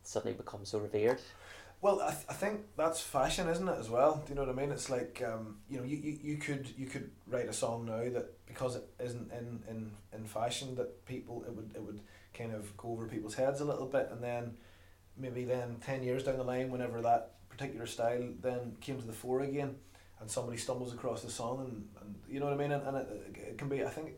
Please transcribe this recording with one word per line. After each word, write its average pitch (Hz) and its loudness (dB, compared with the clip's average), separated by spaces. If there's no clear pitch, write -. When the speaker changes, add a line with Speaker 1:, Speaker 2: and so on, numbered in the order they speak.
Speaker 1:
suddenly 107 0
become 101 -8
so 107 -2
revered. 107 4
Speaker 2:
Well, 190 6
I, 156 2
th-, - -4
I 147 -4
think 208 0
that's 160 4
fashion, 151 4
isn't 175 4
it, 143 4
as 113 -4
well? 156 8
Do - -8
you - -2
know - 2
what 127 2
I - 0
mean? 143 2
It's - -2
like, 123 0
um, 110 -4
you 131 -4
know, 123 -2
you, 143 0
you, 147 -2
you 147 0
could, 139 -2
you 131 -2
could 131 -6
write 123 2
a 110 -2
song 117 0
now 110 0
that, 120 -2
because 127 -2
it - -8
isn't 120 -4
in, 120 -6
in, 110 -4
in 110 -6
fashion, 123 0
that - -2
people, 120 -6
it 123 -6
would, 110 -8
it 107 -6
would 101 -8
kind 113 -4
of 104 -6
go 120 -6
over 113 -2
people's 107 -4
heads 139 4
a 147 2
little 135 2
bit, 131 4
and 117 -6
then 120 -2
maybe 123 -4
then 120 0
ten 135 0
years 127 2
down 131 2
the 127 0
line, 127 2
whenever 120 0
that 117 6
particular 127 -4
style 120 2
then 120 0
came 131 -4
to 113 -8
the 110 -6
fore 127 2
again, 139 0
and 110 -8
somebody 120 0
stumbles 123 -2
across 120 -2
the 113 -8
song, 123 -2
and, 113 -6
and 104 -10
you 135 -2
know 143 2
what 143 4
I 139 2
mean? 143 4
And, 143 2
and 135 0
it, - -6
it - -8
can 139 -2
be, 135 2
I - 0
think, 156 -6